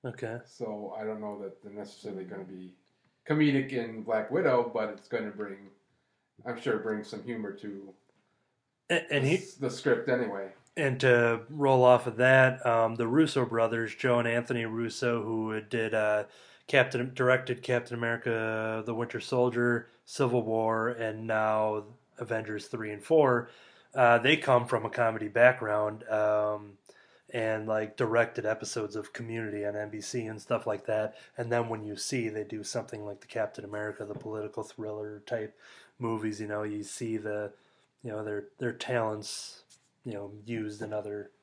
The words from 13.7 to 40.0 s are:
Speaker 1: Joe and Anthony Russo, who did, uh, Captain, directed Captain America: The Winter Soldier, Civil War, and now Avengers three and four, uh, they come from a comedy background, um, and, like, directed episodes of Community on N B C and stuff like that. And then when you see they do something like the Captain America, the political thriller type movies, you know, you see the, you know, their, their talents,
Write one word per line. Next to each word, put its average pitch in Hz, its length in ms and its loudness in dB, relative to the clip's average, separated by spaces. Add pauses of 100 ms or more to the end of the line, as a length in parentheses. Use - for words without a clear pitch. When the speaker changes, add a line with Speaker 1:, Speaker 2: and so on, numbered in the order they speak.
Speaker 1:
Joe 123 260 4
and 117 80 2
Anthony 120 380 0
Russo, 117 560 -2
who 110 400 -2
did, 110 320 -2
uh, 107 320 2 (420)
Captain, 131 460 2
directed 127 480 2
Captain 120 360 -2
America: 113 880 -2
The 117 100 -4
Winter 117 240 -4
Soldier, 120 680 2 (160)
Civil 123 380 0
War, 113 460 0
and 113 380 -6
now 107 580 2 (320)
Avengers 110 500 -4
three 110 240 -6
and 104 120 -10
four, 131 460 6 (460)
uh, 120 220 8
they 131 180 6
come 123 300 4
from 113 200 0
a 110 40 -4
comedy 113 380 0
background, 107 840 4
um, 107 680 0 (520)
and, 110 380 -2
like, 107 300 -2
directed 113 480 2
episodes 110 500 -4
of 107 180 -8
Community 110 520 -6
on 104 100 -4
N 104 140 -6
B 107 120 -10
C 117 240 -6
and 110 140 -8
stuff 113 280 -4
like 104 180 -4
that. 107 300 -2 (220)
And 120 140 -6
then 120 180 0
when 110 140 -6
you 104 120 -8
see 113 340 -4
they 107 140 -6
do 104 200 -10
something 107 420 -8
like 101 160 -12
the - 60 -20
Captain 107 380 -6
America, 104 400 -8
the 104 80 -10
political 107 480 -8
thriller 107 640 -10
type 110 340 -8 (380)
movies, 110 420 -4
you 107 80 -6
know, 104 160 -4
you 104 200 -6
see 110 340 -6
the, 104 360 -4 (500)
you 117 80 -8
know, 107 120 -6
their, 104 220 -6 (140)
their 117 140 -2
talents, 110 880 -4 (420)